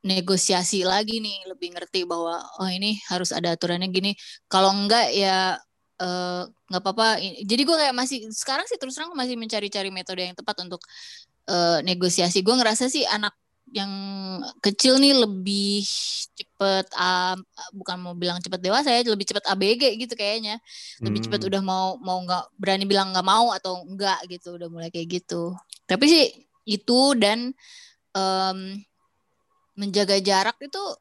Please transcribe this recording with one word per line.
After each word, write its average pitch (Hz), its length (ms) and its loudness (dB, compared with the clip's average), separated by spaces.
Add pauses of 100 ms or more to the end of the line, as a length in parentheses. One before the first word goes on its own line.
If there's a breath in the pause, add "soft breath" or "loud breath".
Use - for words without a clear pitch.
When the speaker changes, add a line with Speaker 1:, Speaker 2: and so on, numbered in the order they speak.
Speaker 1:
negosiasi 185 800 2
lagi 214 400 0
nih, 196 240 -12
lebih 175 280 -10
ngerti 175 280 -4
bahwa, 170 320 -2 (240)
"Oh, 190 80 -2
ini 202 400 -2
harus 180 240 -2
ada 170 240 0
aturannya 175 320 -2
gini. 185 240 0 (400 loud breath)
Kalau 190 200 6
enggak 202 440 4
ya, 190 400 2 (440)
eh, 180 420 -4 (260)
nggak 185 160 -4
apa-apa." 220 400 2
I-, 190 240 -10
jadi 240 160 2
gue 320 160 4
kayak 262 160 2
masih, 254 220 -2 (140)
sekarang 294 360 -4
sih 480 80 -4
terus 262 240 -10
terang 339 160 -8
masih 247 240 -4
mencari-cari 202 480 -4
metode 185 400 -8
yang 180 80 -14
tepat - 320 -8
untuk, 175 120 -10 (680 loud breath)
eh, 170 360 4
negosiasi. 180 640 2
Gue 240 140 6
ngerasa 233 320 2
sih 285 160 0
anak - 260 -2 (380)
yang 196 180 -4 (720)
kecil 254 380 4
nih 277 160 8
lebih 202 680 0 (540 loud breath)
cepet, 190 500 0 (120)
ah, 185 360 0 (400)
bukan 185 260 -10
mau 175 160 -10
bilang 175 280 -4
cepet 180 180 -6
dewasa 240 300 2
ya, 240 160 4
lebih 202 200 0
cepet 202 200 -4
A 196 80 2
B 196 240 2
G 240 200 2
gitu 240 160 -8
kayaknya. 214 440 -4 (440 loud breath)
Lebih 110 220 -2
cepet - 160 -2
Speaker 2:
Hmm. 190 60 -4
Speaker 1:
udah 196 160 0
mau, 185 220 0 (140)
mau 185 220 -2
nggak, 180 220 -2 (160)
berani 196 280 0
bilang 190 280 2
nggak 185 100 0
mau 226 300 6
atau 185 320 -6
enggak 190 320 -2 (100)
gitu, 175 300 -14
udah 170 100 -10
mulai 165 220 -10
kayak 170 160 -8 (160)
gitu. 170 320 -6 (320)
Tapi 208 200 4
sih 320 160 8 (440)
itu 247 500 4
dan, 226 340 2 (640 loud breath)
em, 190 640 -2 (960)
menjaga 202 480 2
jarak 196 400 2
itu 285 160 -10 (220)